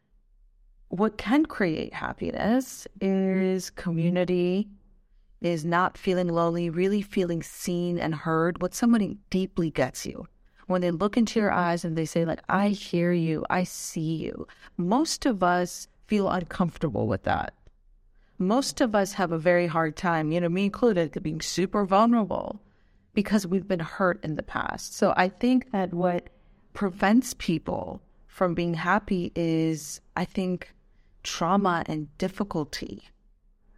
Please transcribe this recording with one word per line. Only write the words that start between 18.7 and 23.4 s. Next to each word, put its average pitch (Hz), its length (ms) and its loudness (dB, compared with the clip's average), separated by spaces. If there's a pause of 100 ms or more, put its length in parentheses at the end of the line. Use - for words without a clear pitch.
of 220 120 2
us 196 200 2
have 175 180 0
a 165 60 0
very 175 280 4
hard 160 300 0
time, 160 340 0
you 175 100 0
know, 170 100 0
me 196 160 2
included, 190 560 2
being 156 180 -4
super 196 460 0
vulnerable 208 760 2 (540)
because 196 320 2